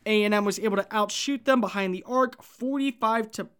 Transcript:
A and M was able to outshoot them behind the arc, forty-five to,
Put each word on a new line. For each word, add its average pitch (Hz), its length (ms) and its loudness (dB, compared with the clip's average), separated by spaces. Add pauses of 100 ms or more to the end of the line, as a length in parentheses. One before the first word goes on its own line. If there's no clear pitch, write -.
A 214 180 2
and 208 100 2
M 208 120 2
was 196 140 -2
able 202 180 0
to 196 140 -2
outshoot 214 540 -2
them 262 160 4
behind 190 320 -2
the 185 120 -8
arc, 254 380 -2
forty-five 233 880 -2
to, - 160 -10 (120)